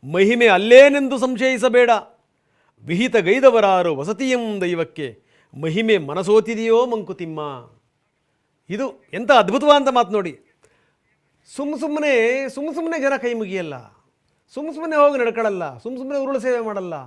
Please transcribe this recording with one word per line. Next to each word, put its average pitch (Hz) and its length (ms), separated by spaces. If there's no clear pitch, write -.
ಮಹಿಮೆ 220 340
ಅಲ್ಲೇನೆಂದು 254 720
ಸಂಶಯಿಸಬೇಡ. 247 720
ವಿಹಿತ 190 340
ಗೈದವರಾರು 196 800
ವಸತಿಯಂ 220 640
ದೈವಕ್ಕೆ 160 640
ಮಹಿಮೆ 196 380
ಮನಸೋತಿದೆಯೋ 214 880
ಮಂಕುತಿಮ್ಮ." 160 840
ಇದು 254 420
ಎಂಥ 220 180
ಅದ್ಭುತವಾದಂಥ 269 600
ಮಾತು 240 200
ನೋಡಿ. 180 280
ಸುಮ್ 285 220
ಸುಮ್ಮನೆ, 269 720
ಸುಮ್ 285 260
ಸುಮ್ಮನೆ 330 260
ಜನ 277 160
ಕೈ 240 180
ಮುಗಿಯಲ್ಲ, 175 680
ಸುಮ್ 294 200
ಸುಮ್ಮನೆ 311 220
ಹೋಗಿ 285 220
ನಡ್ಕೊಳ್ಳಲ್ಲ, 202 600
ಸುಮ್ 247 200
ಸುಮ್ಮನೆ 269 200
ಉರುಳು 269 220
ಸೇವೆ 240 200
ಮಾಡಲ್ಲ. 202 340